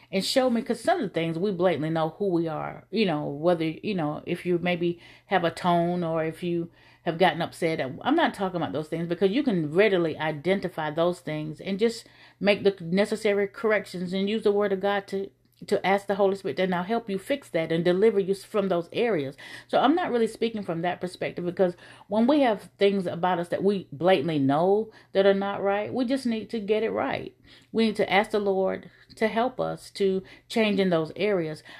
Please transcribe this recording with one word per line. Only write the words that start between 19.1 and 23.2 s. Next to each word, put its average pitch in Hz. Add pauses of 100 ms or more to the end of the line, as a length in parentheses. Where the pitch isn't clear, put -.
So -
I'm 262
not 359
really 233
speaking 226
from 165
that 180
perspective, 175
because 175 (320)
when 220
we 294
have 226
things 196
about 175